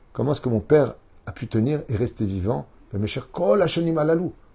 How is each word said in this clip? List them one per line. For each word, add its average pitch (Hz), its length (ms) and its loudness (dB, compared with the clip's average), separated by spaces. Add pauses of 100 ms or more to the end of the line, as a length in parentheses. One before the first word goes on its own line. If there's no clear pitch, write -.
(120)
Comment 127 200 -2
est-ce - 100 -4
que 127 80 -2
mon 113 100 2
père 139 360 4 (300)
a - 60 -12
pu - 160 -10
tenir 135 400 0
et 117 80 -4
rester 113 300 -2
vivant ? 98 400 -2 (260)
Le 101 80 -6
Mesher 107 220 -4 (100)
kol 196 300 2
hashanim 165 360 0
alalou, 160 360 0 (220)